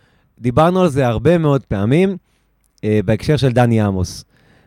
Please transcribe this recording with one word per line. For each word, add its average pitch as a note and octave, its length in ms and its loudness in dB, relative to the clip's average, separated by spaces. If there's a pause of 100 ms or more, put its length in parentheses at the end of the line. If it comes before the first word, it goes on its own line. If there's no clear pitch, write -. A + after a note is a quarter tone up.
(380)
דיברנו D#3 440 0
על F3+ 60 4
זה C3 180 0
הרבה A#2+ 320 2
מאוד C#3+ 240 0
פעמים, C#3+ 540 0 (680)
אה, G#2+ 200 0
בהקשר A2+ 320 -2
של C3 160 0
דני A#2 280 2
עמוס. F#2+ 440 -4 (420)